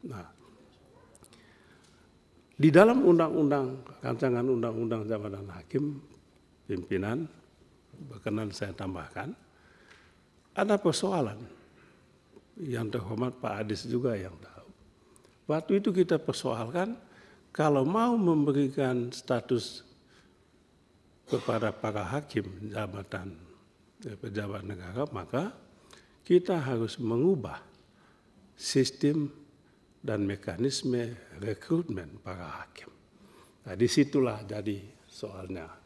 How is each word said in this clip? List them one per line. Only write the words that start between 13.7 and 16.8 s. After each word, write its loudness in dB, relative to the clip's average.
juga 0
yang -6
tahu. -20
Waktu 2
itu 2
kita 4
persoalkan -4